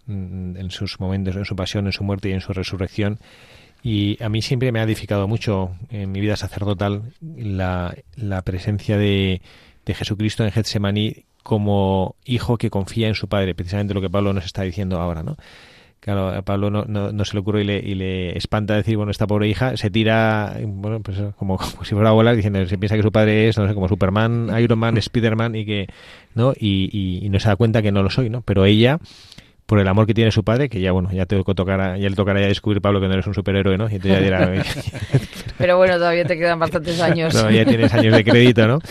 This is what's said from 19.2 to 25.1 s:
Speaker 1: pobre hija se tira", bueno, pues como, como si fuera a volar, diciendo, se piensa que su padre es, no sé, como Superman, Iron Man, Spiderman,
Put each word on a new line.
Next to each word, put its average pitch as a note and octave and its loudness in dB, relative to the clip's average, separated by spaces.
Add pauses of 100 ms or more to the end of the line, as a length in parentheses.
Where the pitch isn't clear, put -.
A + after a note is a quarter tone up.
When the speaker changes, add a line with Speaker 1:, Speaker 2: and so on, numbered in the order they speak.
Speaker 1:
pobre G#2 0
hija B2 -2
se G#2+ -2
tira", A2 2
bueno, G#2+ -6
pues G2 -8 (180)
como, F#2+ -2
como - -10
si - -4
fuera A2 6
a - 6
volar, A2+ 6
diciendo, G2 2
se G2 -2
piensa G#2 0
que G#2+ 2
su G#2+ 4
padre G#2+ 4
es, A2 0
no G#2 2
sé, G#2 2
como F#2 2
Superman, A2 2 (100)
Iron A#2 4
Man, A2+ 2
Spiderman, A2+ -2